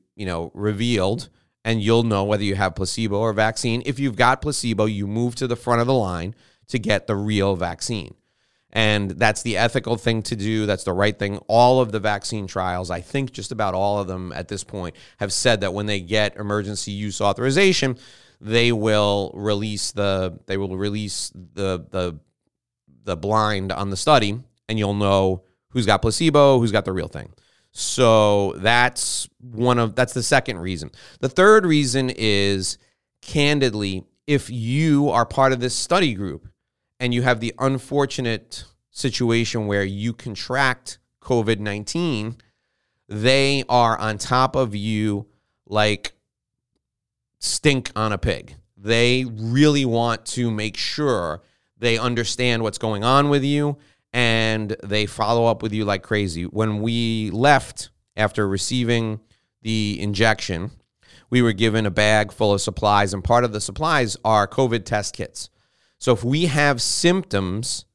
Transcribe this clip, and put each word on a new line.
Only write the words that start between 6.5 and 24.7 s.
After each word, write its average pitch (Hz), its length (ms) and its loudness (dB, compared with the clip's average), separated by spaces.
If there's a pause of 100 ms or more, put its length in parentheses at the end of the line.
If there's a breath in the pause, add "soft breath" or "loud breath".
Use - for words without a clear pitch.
to 135 100 -4
get 104 300 0
the 107 80 0
real 101 400 0
vaccine. 85 580 -6 (560)
And 107 400 0
that's 107 320 0
the 110 140 -2
ethical 117 400 0
thing 113 260 -2
to 117 140 -6
do. 107 300 -2
That's 101 180 -2
the 95 80 -2
right 101 260 0
thing. 101 200 -4 (100)
All 123 320 6
of 117 100 0
the 110 80 -4
vaccine 104 480 -4
trials, 92 420 -4
I 87 120 -6
think 135 320 -6
just - 180 -12
about 107 240 -2
all 101 240 0
of 98 80 -4
them 92 260 -8
at 80 140 -10
this 101 160 -10
point, 87 320 -10 (220 loud breath)
have 101 160 -6
said 110 300 2
that 95 120 -2
when 104 120 -4
they 104 120 -2
get 101 380 -2
emergency 104 560 -4
use 101 280 -8
authorization, 131 800 2 (420 loud breath)
they 117 300 2
will 104 640 2
release 104 560 -4
the, 95 560 -2
they 95 100 -4
will 95 200 -6
release 101 580 -6
the, 92 560 -6
the, 90 300 -6 (840)
the 92 140 -6
blind 101 560 0
on 98 180 -6
the 95 60 -6
study, 113 420 2 (300)
and 110 100 -2